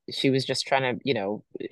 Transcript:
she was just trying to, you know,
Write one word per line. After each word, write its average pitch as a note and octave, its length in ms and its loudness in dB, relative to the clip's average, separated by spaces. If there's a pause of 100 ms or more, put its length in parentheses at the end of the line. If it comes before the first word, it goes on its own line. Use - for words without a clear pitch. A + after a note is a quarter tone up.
she - 200 2
was C3 160 2
just - 200 -2
trying C3 320 2
to, - 60 -10
you C#3 100 0
know, G#2 300 -2 (280)